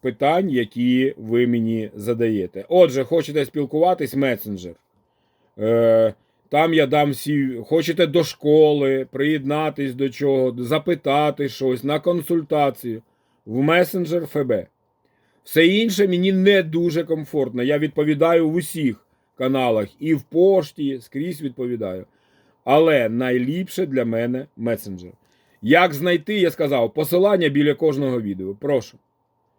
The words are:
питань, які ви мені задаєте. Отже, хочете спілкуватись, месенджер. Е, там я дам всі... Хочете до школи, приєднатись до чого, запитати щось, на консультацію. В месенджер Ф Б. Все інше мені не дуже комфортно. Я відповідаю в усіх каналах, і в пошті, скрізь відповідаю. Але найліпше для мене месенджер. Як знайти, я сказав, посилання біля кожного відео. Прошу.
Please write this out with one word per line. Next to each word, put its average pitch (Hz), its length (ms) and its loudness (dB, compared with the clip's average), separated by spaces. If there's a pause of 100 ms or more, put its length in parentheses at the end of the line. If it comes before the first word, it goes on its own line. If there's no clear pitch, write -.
питань, 147 500 0
які 127 680 0
ви 117 300 0
мені 113 480 -2
задаєте. 107 760 -4
Отже, 156 360 4
хочете 151 400 -2
спілкуватись, 151 680 -2
месенджер. 104 600 -4 (840)
Е, 113 560 2 (340)
там 160 260 2
я 151 120 4
дам 147 240 2
всі... 135 580 -4
Хочете 160 380 0
до 156 180 2
школи, 147 840 2
приєднатись 143 840 -4
до 135 160 -2
чого, 131 480 0
запитати 147 880 -2
щось, 127 360 -4
на 147 160 -2
консультацію. 151 1000 -2 (440)
В 120 160 -4
месенджер 170 600 0
Ф 151 140 -8
Б. 120 300 -2 (800)
Все 165 220 4
інше 202 420 2
мені 185 240 0
не 190 300 4
дуже 165 420 -2
комфортно. 143 580 -4
Я 147 160 0
відповідаю 156 680 2
в 160 60 -2
усіх 151 520 -4 (300)
каналах, 127 520 0 (100)
і 156 160 -2
в 139 80 -2
пошті, 156 760 0
скрізь 151 420 -10
відповідаю. 120 640 -8 (580)
Але 143 440 4
найліпше 127 760 -2
для 131 180 -2
мене 120 420 -4 (100)
месенджер. 101 560 -8 (500)
Як 160 320 4
знайти, 175 440 -2
я - 120 2
сказав, 135 440 -2
посилання 175 540 2
біля 143 260 2
кожного 135 460 0
відео. 98 340 -6
Прошу. 131 440 -4 (600)